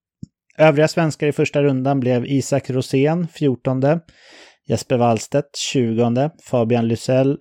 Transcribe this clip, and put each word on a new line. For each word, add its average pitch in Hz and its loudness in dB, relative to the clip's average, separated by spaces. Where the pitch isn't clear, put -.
Övriga 156 4
svenskar 160 -2
i 143 2
första 143 0
rundan 135 0
blev 123 0
Isak 135 -2
Rosén, 143 0
fjortonde, 135 0
Jesper 131 -2
Wallstedt, 120 0
tjugonde, 120 0
Fabian 117 0
Lysell, 131 0